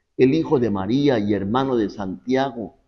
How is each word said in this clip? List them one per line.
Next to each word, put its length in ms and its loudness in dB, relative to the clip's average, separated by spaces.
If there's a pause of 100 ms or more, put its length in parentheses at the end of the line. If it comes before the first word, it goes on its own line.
(160)
el 180 4
hijo 240 2
de 120 0
María 500 0
y 140 -2
hermano 420 -2
de 140 0
Santiago, 880 -4 (100)